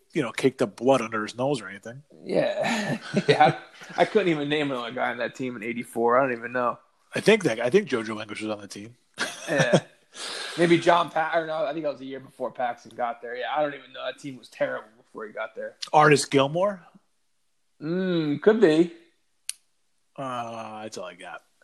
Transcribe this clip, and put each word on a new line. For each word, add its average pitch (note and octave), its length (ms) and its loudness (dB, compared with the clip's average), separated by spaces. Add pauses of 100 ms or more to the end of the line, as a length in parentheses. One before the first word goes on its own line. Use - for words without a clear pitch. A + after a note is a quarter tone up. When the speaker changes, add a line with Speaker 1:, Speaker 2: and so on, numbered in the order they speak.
(140)
Speaker 1:
you D#3+ 80 0
know, A#2 100 -4
caked - 300 0
up G#2+ 140 0
blood B2+ 260 4
under A2+ 220 -4
his G#2 140 -10
nose C3 240 -2
or F#2+ 80 -14
anything. A2+ 320 -16 (220)
Speaker 2:
Yeah, F#3 760 -2 (160)
<laughs> - 140 0
yeah. D3+ 300 4 (400)
I, E3+ 40 0
I F3 40 4
couldn't F#3+ 240 2
even D3 200 0
name D3 220 0
another A#2+ 200 -6
guy B2 200 -2
on A#2+ 60 -8
that A#2 180 -6
team B2+ 200 -6
in G#2+ 80 -12
eighty-four. A#2 540 0
I C3+ 60 6
don't B2+ 140 -2
even A#2+ 140 -10
know. B2 280 -2 (360)
Speaker 1:
I - 60 -2
think G#3 220 6
that, A#2 160 0
I A#2+ 100 0
think F#3 180 4
JoJo A2 340 -4
English G#2+ 200 -10
was G#2+ 100 -4
on G#2 80 -6
the G2+ 80 -16
team. G#2+ 280 -16 (220)
<laughs> - 80 -4 (240)
Speaker 2:
Yeah, C#3+ 300 4 (800)
maybe E3+ 220 6
John E3+ 320 4
Pa-, D#3+ 240 -2
or E3 100 0
no, D#3 200 -4
I C3+ 60 -2
think D#3 140 -6
that C#3+ 60 -2
was B2+ 80 -12
the C3+ 60 -14
year C3+ 140 -10
before C3 320 -10
Paxson B2 440 -6
got A#2+ 260 -6
there. A#2+ 160 -10
Yeah, B2 80 -6 (100)
I D3+ 60 2
don't C#3+ 140 -2
even C3 180 -20
know. B2+ 120 -12
That C3 140 -8
team C#3 180 -12
was - 120 -20
terrible B2+ 380 -4 (100)
before - 300 -14
he G#2+ 60 -18
got - 220 -10
there. G#2+ 200 -10 (180)
Speaker 1:
Artis D3+ 320 8
Gilmore? E3+ 560 0 (1000)
Speaker 2:
Mm, E3 600 0
could A3 180 6
be. E3+ 320 6 (1300)
Speaker 1:
Uh, A2+ 640 -8
that's A2 140 -12
all F#2+ 80 -10
I F2 80 -12
got. F2 300 -16 (200)